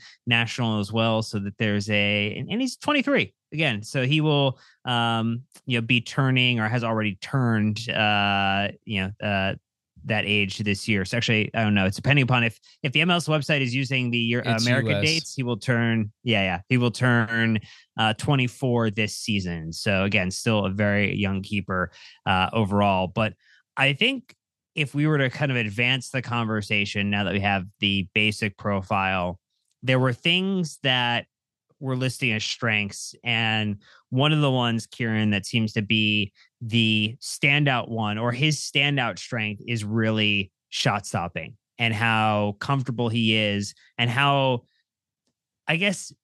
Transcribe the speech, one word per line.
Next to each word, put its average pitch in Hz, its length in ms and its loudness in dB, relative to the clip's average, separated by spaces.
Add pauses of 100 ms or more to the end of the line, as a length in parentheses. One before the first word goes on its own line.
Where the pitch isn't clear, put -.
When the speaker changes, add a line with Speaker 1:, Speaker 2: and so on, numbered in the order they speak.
(260)
Speaker 1:
national 117 540 0
as 101 120 -4
well, 113 300 2
so 110 180 -6
that 98 180 -8
there's 104 320 0
a, 104 480 0
and, 127 120 -8
and 226 120 -4
he's 262 160 -6
twenty-three 277 560 0 (180)
again, 139 320 -2
so 127 220 -2
he 151 140 2
will, 143 400 2 (260)
um, 117 560 0 (240)
you 123 120 0
know, 117 80 -2
be 120 160 2
turning 127 580 2
or 107 80 0
has 117 160 0
already 107 320 0
turned, 110 760 0
uh, 101 800 2 (140)
you 101 180 -4
know, 95 100 -4 (140)
uh, 98 280 0 (500)
that 107 220 0
age 101 320 0
this 104 300 -2
year. 98 180 0
So 120 120 -4
actually, 113 360 2
I 113 100 0
don't 107 100 2
know. 98 120 4
It's 98 100 0
depending 139 280 2
upon 123 200 2
if, 113 160 -4 (240)
if 147 80 -2
the 147 100 2
M 180 100 2
L 175 60 4
S 165 100 -4
website 151 340 0
is 120 120 -2
using 127 380 -2
the 120 60 0
Euro-, 117 380 0
Speaker 2:
It's 113 100 0
Speaker 1:
American 120 260 2
Speaker 2:
U - 60 2
S. - 60 0
Speaker 1:
dates, 160 320 -2
he 131 80 -4
will 120 140 -2
turn, 113 540 0 (120)
yeah, 110 200 2
yeah, 90 240 -2
he 127 100 2
will 120 140 2
turn, 113 680 2 (380)
uh, 110 160 2
twenty-four 123 760 0
this 104 260 -2
season. 87 560 -4
So 95 320 0
again, 98 280 0
still 107 340 0
a 95 60 -2
very 101 440 0
young 98 280 -2
keeper, 92 480 -4 (340)
uh, 92 260 2
overall. 101 560 2
But 110 260 -2 (440)
I 139 160 2
think 240 420 -2 (400)
if 151 180 -4
we 147 140 2
were 156 100 2
to 135 120 0
kind 139 220 -2
of 123 60 -2
advance 120 520 -2
the 131 120 -4
conversation 107 880 -2
now 104 140 0
that 92 100 0
we 101 60 0
have 98 260 0 (140)
the 98 340 0
basic 107 440 0
profile, 95 840 -2 (420)
there 127 180 2
were 127 120 2
things 180 720 -2
that 123 440 0 (520)
we're 131 160 -4
listing 127 360 0
as 107 120 -2
strengths. - 800 -4
And 110 540 0 (320)
one 139 220 4
of 151 100 4
the 139 100 4
ones, 117 360 0
Kieran, 110 440 0
that 101 140 0
seems 113 280 -2
to 113 80 0
be 107 500 0 (300)
the 110 600 0
standout 143 680 0
one, 107 280 -2
or 120 140 -2
his 143 280 0
standout 139 600 0
strength, 107 480 -6
is 113 160 -2
really 107 680 0 (180)
shot 101 360 -2
stopping 87 520 -6 (200)
and 113 160 0
how 110 640 2
comfortable 123 500 -2
he 110 260 2
is 101 400 0 (220)
and 120 120 0
how, 135 540 2 (1040)
I 156 80 0
guess, 185 380 -4 (100)